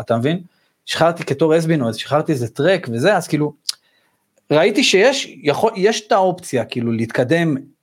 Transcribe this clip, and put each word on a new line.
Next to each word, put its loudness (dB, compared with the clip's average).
אתה -2
מבין? -2
שחררתי 0
כתור 0
אסבינוז, 0
שחררתי -2
איזה -2
טרק 0
וזה, 0
אז -4
כאילו, -2
ראיתי 4
שיש, 2
יכול, 0
יש 0
את -2
האופציה, 0
כאילו, -4
להתקדם, 0